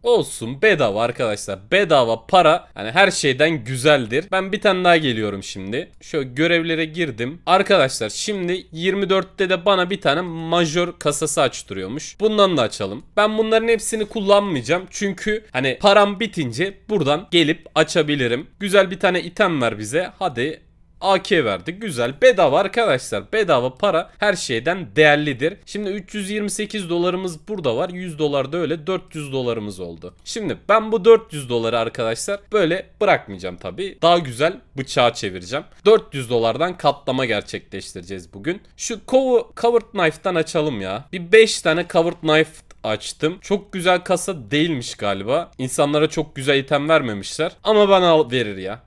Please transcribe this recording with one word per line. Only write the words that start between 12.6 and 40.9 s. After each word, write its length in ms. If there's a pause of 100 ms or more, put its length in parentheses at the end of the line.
açalım. 420 (140)
Ben 200
bunların 300
hepsini 380
kullanmayacağım. 840
Çünkü 640
hani 300
param 380
bitince 580 (120)
buradan 420
gelip 440
açabilirim. 720 (120)
Güzel 320
bir 80
tane 220
item 400
ver 180
bize. 400
Hadi. 420 (420)
A 200
K 220
verdi. 260
Güzel. 500
Bedava 380
arkadaşlar. 760
Bedava 420
para 420
her 160
şeyden 640
değerlidir. 580 (120)
Şimdi 240
üç 240
yüz 160
yirmi 200
sekiz 400
dolarımız 580
burada 280
var. 140
Yüz 300
dolar 320
da 60
öyle. 300
Dört 280
yüz 160
dolarımız 480
oldu. 360 (100)
Şimdi 320 (120)
ben 220
bu 140
dört 280
yüz 160
doları 300
arkadaşlar 600 (120)
böyle 380 (120)
bırakmayacağım 560
tabii. 440
Daha 160
güzel 420 (180)
bıçağa 360
çevireceğim. 520 (200)
Dört 280
yüz 160
dolardan 480
katlama 480
gerçekleştireceğiz 1080
bugün. 280 (160)
Şu 160 (140)
cover-, 540
covered 300
knife'tan 440
açalım 460
ya. 320